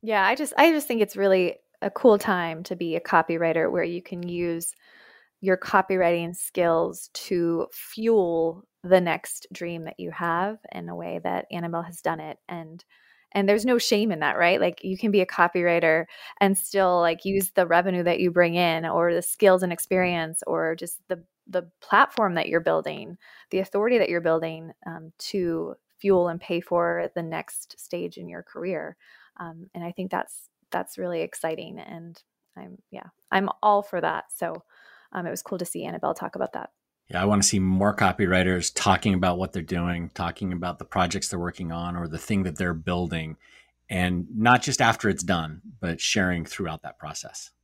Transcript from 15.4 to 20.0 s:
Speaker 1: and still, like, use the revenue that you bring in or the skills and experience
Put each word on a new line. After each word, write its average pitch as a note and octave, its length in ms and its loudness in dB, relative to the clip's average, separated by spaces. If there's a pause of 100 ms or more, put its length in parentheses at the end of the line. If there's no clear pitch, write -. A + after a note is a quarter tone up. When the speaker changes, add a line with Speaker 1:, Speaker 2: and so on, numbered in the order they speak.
Speaker 1:
and G3 160 4
still, F3+ 420 2
like, E3+ 240 0
use G3 280 -2
the F3+ 140 4
revenue F3 360 2
that E3+ 180 2
you F3+ 100 4
bring E3+ 240 4
in E3 300 2
or E3+ 300 2
the F3 80 0
skills F#3 400 4
and F3+ 100 0
experience E3+ 720 -2